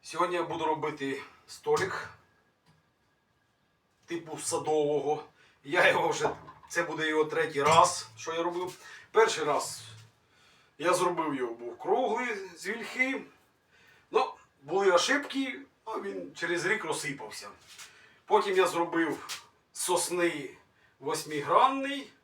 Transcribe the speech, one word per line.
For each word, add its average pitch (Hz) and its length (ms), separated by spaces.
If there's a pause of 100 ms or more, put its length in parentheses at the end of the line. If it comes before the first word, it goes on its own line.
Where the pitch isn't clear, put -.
Сьогодні 175 340
я 170 80
буду 160 220
робити 147 560 (260)
столик - 600 (2000)
типу 160 320
садового. 151 880 (400)
Я 170 260
його 165 180
вже... 151 220 (400)
Це 170 140
буде 156 260
його 156 160
третій 151 380
раз, - 440 (100)
що 160 160
я 165 100
робив. 175 320 (360)
Перший 202 320
раз - 380 (960)
я 175 160
зробив 170 420
його, 123 180
був 117 240
круглий, 233 600 (200)
з - 100
вільхи. 233 540 (920)
Ну, 415 220 (280)
були 185 300
ошибки, 269 680 (280)
ну, - 60
він 190 420
через 170 300
рік 214 200
розсипався. - 640 (760)
Потім 190 320
я 185 100
зробив 165 760 (320)
з - 80
сосни 170 680 (500)
восьмигранний. 262 1120 (100)